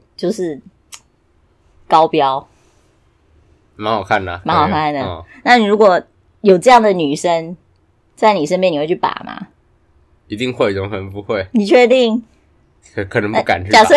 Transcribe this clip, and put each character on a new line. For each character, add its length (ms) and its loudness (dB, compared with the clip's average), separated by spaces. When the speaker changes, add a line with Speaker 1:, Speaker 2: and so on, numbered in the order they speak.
Speaker 1:
就 160 -6
是 300 -8
高 180 4
标。 400 -2
Speaker 2:
蛮 180 -4
好 80 -4
看 200 -2
的 100 -8
啊。 120 -12
Speaker 1:
蛮 100 -4
好 140 2
看 240 -4
的。 80 -6
Speaker 2:
对 80 -6
啊。 180 -12
嗯。 160 -20
Speaker 1:
那 140 4
你 80 2
如 140 0
果 240 4
有 160 4
这 120 2
样 120 6
的 100 2
女 240 -2
生 400 -4
在 200 2
你 100 -2
身 160 -2
边， 100 0
你 80 -4
会 80 -4
去 80 -2
把 320 -6
吗？ 220 -16
Speaker 2:
一 80 -10
定 160 -4
会， 220 -2
怎 80 -6
么 60 -8
可 80 -2
能 140 -10
不 120 -14
会？ 300 -6
Speaker 1:
你 120 0
确 220 4
定？ 360 0
Speaker 2:
可-， 140 -6
可 120 -2
能 120 -4
不 100 -2
敢 220 -2
去 60 -8
把。 80 6
Speaker 1:
假 100 8
设 80 6